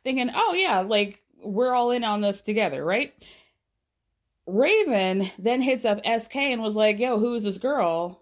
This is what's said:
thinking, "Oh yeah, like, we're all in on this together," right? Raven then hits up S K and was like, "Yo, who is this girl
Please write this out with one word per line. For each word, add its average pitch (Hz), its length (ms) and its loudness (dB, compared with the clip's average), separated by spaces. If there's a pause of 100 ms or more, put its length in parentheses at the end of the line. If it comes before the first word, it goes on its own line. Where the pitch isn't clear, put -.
thinking, 254 320 -2
"Oh 415 200 0
yeah, 339 260 2
like, 202 420 0 (180)
we're 240 320 -2
all 240 200 2
in 247 100 0
on 208 180 0
this 202 200 0
together," 180 440 -2
right? 208 280 -2 (1300)
Raven 202 920 2
then 240 240 0
hits 254 220 0
up 208 200 0
S 226 220 -2
K 277 260 -2
and 226 100 -4
was 214 120 -4
like, 214 240 2
"Yo, 240 200 0
who 240 160 0
is 214 100 -4
this 190 140 -4
girl 180 640 -2